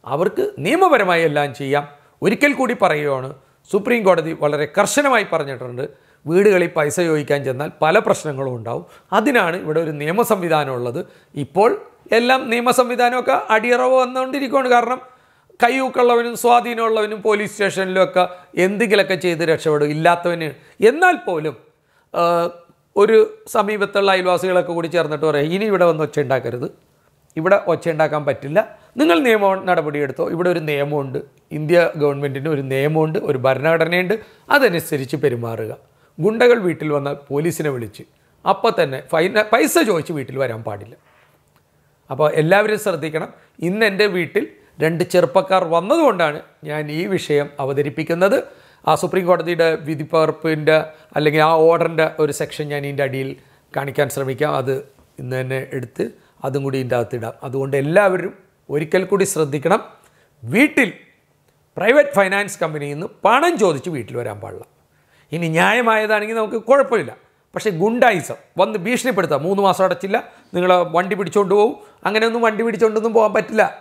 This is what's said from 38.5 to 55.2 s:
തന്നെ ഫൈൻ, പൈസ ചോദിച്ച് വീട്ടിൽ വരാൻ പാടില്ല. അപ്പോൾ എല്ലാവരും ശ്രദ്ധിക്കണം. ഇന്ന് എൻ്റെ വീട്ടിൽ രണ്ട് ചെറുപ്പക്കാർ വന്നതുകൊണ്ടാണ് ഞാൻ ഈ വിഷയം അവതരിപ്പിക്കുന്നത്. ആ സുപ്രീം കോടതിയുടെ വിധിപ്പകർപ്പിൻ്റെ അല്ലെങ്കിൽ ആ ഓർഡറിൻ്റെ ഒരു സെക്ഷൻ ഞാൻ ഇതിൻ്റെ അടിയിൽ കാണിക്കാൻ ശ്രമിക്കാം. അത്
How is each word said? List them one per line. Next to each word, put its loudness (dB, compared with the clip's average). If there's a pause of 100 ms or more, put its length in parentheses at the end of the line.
തന്നെ -2 (140)
ഫൈൻ, 0 (160)
പൈസ 2 (140)
ചോദിച്ച് -2
വീട്ടിൽ -8
വരാൻ -6
പാടില്ല. -12 (1160)
അപ്പോൾ 0 (140)
എല്ലാവരും 2
ശ്രദ്ധിക്കണം. -4 (380)
ഇന്ന് 0
എൻ്റെ 0
വീട്ടിൽ -2 (400)
രണ്ട് 0 (100)
ചെറുപ്പക്കാർ 2 (140)
വന്നതുകൊണ്ടാണ് 2 (300)
ഞാൻ -4 (160)
ഈ -4 (120)
വിഷയം 0 (160)
അവതരിപ്പിക്കുന്നത്. 0 (520)
ആ 4 (100)
സുപ്രീം -2
കോടതിയുടെ 2 (180)
വിധിപ്പകർപ്പിൻ്റെ 0 (380)
അല്ലെങ്കിൽ 2
ആ 4 (160)
ഓർഡറിൻ്റെ 2 (180)
ഒരു -2
സെക്ഷൻ -6
ഞാൻ -4
ഇതിൻ്റെ -4
അടിയിൽ -6 (440)
കാണിക്കാൻ -2
ശ്രമിക്കാം. -2 (100)
അത് -2 (480)